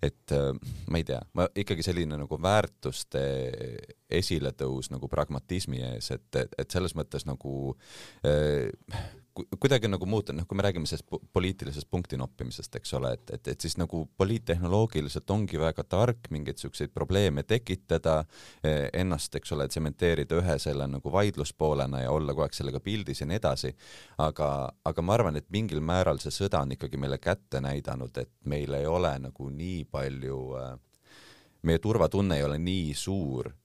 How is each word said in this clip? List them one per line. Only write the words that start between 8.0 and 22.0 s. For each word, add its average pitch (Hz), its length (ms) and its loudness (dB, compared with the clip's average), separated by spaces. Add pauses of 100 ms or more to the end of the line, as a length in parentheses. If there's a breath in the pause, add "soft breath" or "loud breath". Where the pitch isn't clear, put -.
äh, 73 460 4 (580 loud breath)
ku-, - 160 -10 (160)
kuidagi 131 260 4
nagu 95 200 0
muuta, 101 280 0
noh, 82 140 -4
kui 98 100 -4
me 95 80 2
räägime 85 240 0
sellest - 160 -6
po-, - 140 -6 (100)
poliitilisest 90 580 -2
punkti 90 300 -2
noppimisest, - 580 -8
eks - 180 -8
ole, 64 200 0
et, - 160 -12
et, - 220 -6
et - 100 -6
siis 78 160 -2
nagu 85 220 0 (140)
poliittehnoloogiliselt 92 1160 2
ongi 98 320 2
väga 80 240 0
tark 117 440 2
mingeid 73 280 -4
siukseid 73 320 -6
probleeme 90 560 2
tekitada, 85 720 2 (480 loud breath)
eh, 76 280 2
ennast, 90 460 0
eks - 160 -4
ole, 71 160 0
tsementeerida 80 680 2
ühe 85 180 2
selle 69 320 -2
nagu 69 240 -4
vaidluspoolena 71 880 2